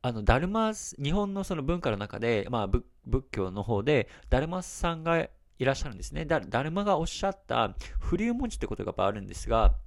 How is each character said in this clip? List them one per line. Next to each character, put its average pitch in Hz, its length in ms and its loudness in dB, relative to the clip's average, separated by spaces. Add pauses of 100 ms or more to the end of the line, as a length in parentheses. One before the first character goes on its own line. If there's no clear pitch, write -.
あ 131 60 2
の、 107 140 -4
ダ 117 140 8
ル 175 100 0
マ、 220 240 2
日 143 400 -4
本 202 200 2
の 196 120 -2
そ 180 100 -4
の 156 80 -4
文 165 180 0
化 131 120 0
の 104 40 0
中 104 220 -6
で、 110 320 2
ま 117 120 0
あ、 98 40 0
ぶ-、 120 180 0 (220)
仏 113 240 0
教 92 220 -2
の 101 100 -4
方 104 220 0
で、 135 240 2 (220)
ダ 127 100 6
ル 156 80 -2
マ 180 140 -4
さ 170 340 -2
ん 160 80 -10
が 165 120 2
い - 140 0 (300)
ら 135 120 4
っ - 40 2
し - 80 -4
ゃ 147 40 -4
る 123 60 -8
ん - 20 -12
で - 60 -10
す - 100 -10
ね。 156 120 -4
だ-、 151 160 2
ダ 107 220 -2
ル 156 100 -4
マ 196 100 -2
が 196 160 2
お 165 60 0
っ - 20 -2
し - 180 -6
ゃ 196 60 2
っ - 160 -10
た、 117 300 0 (240)
風 - 180 0
流 233 140 2
文 247 160 -2
字 - 80 -8
っ - 20 -10
て 120 80 -4
こ 107 80 -6
と 98 100 -6
が 101 40 -4
や - 40 -6
っ - 40 -6
ぱ 95 100 4
あ 101 60 2
る 104 100 -6
ん 95 60 -10
で 95 60 -12
す - 140 -8
が 110 280 6 (100)